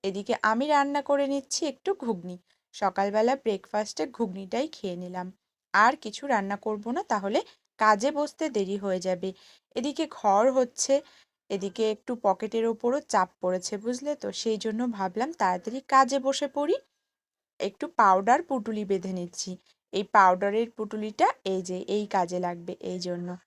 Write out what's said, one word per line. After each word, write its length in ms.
এদিকে 400
আমি 240
রান্না 360
করে 240
নিচ্ছি 400
একটু 280
ঘুগনি। 420
সকালবেলা 600
ব্রেকফাস্টে 680
ঘুগনিটাই 640
খেয়ে 280
নিলাম। 300
আর 220
কিছু 300
রান্না 300
করব 340
না, 120
তাহলে 380
কাজে 320
বসতে 380
দেরি 280
হয়ে 240
যাবে। 280
এদিকে 340
ঘর 420
হচ্ছে, 420
এদিকে 400
একটু 260
পকেটের 500
ওপরও 340
চাপ 280
পড়েছে, 360
বুঝলে 380
তো? 180
সেই 260
জন্য 220
ভাবলাম 420
তাড়াতাড়ি 560
কাজে 300
বসে 300
পড়ি। 280
একটু 240
পাউডার 460
পুটুলি 420
বেঁধে 280
নিচ্ছি। 380
এই 200
পাউডারের 580
পুটুলিটা 580
এই 180
যে 160
এই 180
কাজে 340
লাগবে, 400
এই 200
জন্য। 280